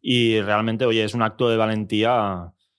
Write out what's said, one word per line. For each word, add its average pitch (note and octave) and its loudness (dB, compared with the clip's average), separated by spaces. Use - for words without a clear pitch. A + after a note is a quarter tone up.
Y A#2 2
realmente, G#2+ 0
oye, A2+ 2
es G#2 -4
un A#2+ 0
acto A2+ -2
de A2+ 0
valentía, G#2+ -2